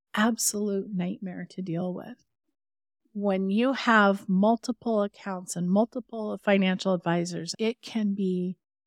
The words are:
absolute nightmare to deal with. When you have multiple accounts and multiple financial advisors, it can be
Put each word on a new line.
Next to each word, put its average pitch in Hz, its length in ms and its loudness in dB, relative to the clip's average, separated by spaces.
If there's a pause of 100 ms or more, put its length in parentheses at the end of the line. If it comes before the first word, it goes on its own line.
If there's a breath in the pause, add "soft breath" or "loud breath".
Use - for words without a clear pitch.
(140)
absolute 214 800 0
nightmare 180 560 -6
to - 140 -12
deal 180 300 -4
with. - 300 -14 (920)
When 196 360 0
you 233 240 2
have 208 560 4
multiple 220 720 2
accounts 190 540 -6
and 180 140 -2
multiple 214 720 -2
financial 190 500 2
advisors, 170 640 -2
it 226 240 -4
can 208 320 -2
be 185 440 -2 (300)